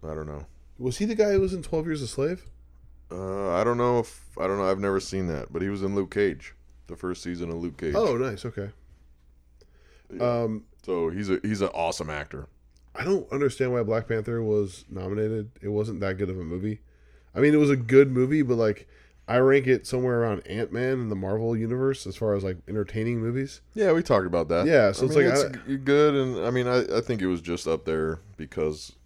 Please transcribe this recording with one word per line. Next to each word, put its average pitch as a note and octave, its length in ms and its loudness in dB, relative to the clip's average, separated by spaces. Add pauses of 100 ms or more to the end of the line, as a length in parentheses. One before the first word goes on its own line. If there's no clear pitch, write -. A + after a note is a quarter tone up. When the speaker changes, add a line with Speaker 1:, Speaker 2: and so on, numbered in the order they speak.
Speaker 1:
I D#2+ 120 -10
don't D#2 120 -8
know. D2+ 200 -12 (320)
Speaker 2:
Was B2+ 200 -4
he G3+ 60 0
the A3 100 -2
guy G#3 180 2
who G3 80 4
was F#3+ 140 -2
in E3+ 80 -8
Twelve D#3+ 240 -4
Years D#3 160 -4
a B2 60 -6
Slave? D#3+ 380 -4 (640)
Speaker 1:
Uh, F#2+ 440 -4
I F#2+ 100 4
don't A#2+ 140 2
know A#2+ 220 4
if, - 260 -8 (120)
I F2 80 -2
don't G2 120 0
know. F#2+ 120 2
I've F#2+ 100 2
never G2 200 2
seen F#2+ 280 -4
that, D2 240 -6
but E2 100 -4
he G2 60 -2
was G2+ 140 -4
in G2 120 -2
Luke G2 160 0
Cage, F#2+ 440 0 (340)
the E2+ 80 -14
first F2+ 260 -8
season F2 280 -8
of E2 60 -6
Luke E2+ 220 -8
Cage. D#2 160 -4
Speaker 2:
Oh, F#3 240 2
nice. B2 260 -4
Okay. G2+ 260 -8 (1400)
Speaker 1:
Yeah. A#2+ 300 -2
Speaker 2:
Um, A2 220 -4 (200)
Speaker 1:
So E2+ 260 0
he's G2 180 -6
a, F#2 140 2
he's G#2 180 -2
an F#2+ 140 2
awesome E2 360 -4
actor. D2 380 -10 (460)
Speaker 2:
I - 100 -8
don't F3+ 260 0
understand C3+ 420 0
why B2 100 0
Black A2 260 0
Panther A2+ 340 -2
was G#2 460 0
nominated. G#2+ 600 -4 (100)
It G2 80 -8
wasn't G#2 320 -2
that G2 160 -2
good F#2+ 140 -2
of F#2 80 -6
a F2+ 60 -8
movie. F#2 360 -4 (540)
I G2+ 60 0
mean, D3 120 6
it D3+ 60 6
was D3 120 6
a C#3 60 4
good C3 340 6
movie, B2+ 320 2
but, B2 140 2
like, A2 320 0 (380)
I A#2 120 0
rank C3+ 280 6
it B2+ 200 2
somewhere B2+ 340 0
around A2 260 -2
Ant-Man A#2+ 540 -2
in A#2 100 -4
the G#2+ 60 -2
Marvel A2 400 -2
universe B2+ 500 -2
as F#2+ 100 -10
far G#2+ 180 2
as, G2 80 0
like, F#2+ 140 -4 (100)
entertaining G#2+ 540 -2
movies. B2 400 -4 (140)
Speaker 1:
Yeah, G3 180 4
we E3 100 4
talked G2+ 240 4
about E2+ 220 0
that. E2+ 180 2
Speaker 2:
Yeah, B2 260 6
so A2 100 -2
Speaker 1:
I C3 40 2
Speaker 2:
it's D#3 100 2
Speaker 1:
mean, C#3+ 120 6
Speaker 2:
like, A#2+ 60 4
Speaker 1:
it's C#3 100 4
Speaker 2:
I - 240 -10
Speaker 1:
g-, C#3 80 -2
good, C#3+ 380 4
and, C3 320 0
I A#2 40 0
mean, B2 160 0
I, B2 120 4 (180)
I A#2 40 2
think A#2 200 -2
it F#2 60 0
was F2+ 160 0
just E2 260 -4
up D#2+ 160 0
there D#2+ 360 -2 (180)
because D#2 540 -4 (120)